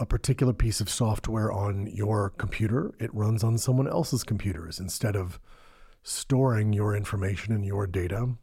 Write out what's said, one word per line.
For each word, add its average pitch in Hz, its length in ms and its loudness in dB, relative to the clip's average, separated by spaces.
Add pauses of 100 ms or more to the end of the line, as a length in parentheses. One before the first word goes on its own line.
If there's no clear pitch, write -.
a 120 60 -4
particular 127 460 2
piece 110 280 2
of 101 100 -2
software 110 600 0
on 101 340 -2
your 104 440 0
computer, 110 680 -2
it - 160 -6
runs 107 300 2
on 113 140 4
someone 131 280 2
else's - 380 0
computers. 98 560 -4
Instead 101 340 -2
of 90 240 -4 (680)
storing 120 640 2
your 104 240 2
information 101 600 -2
and 101 100 0
your 101 220 -2
data 95 420 -2 (140)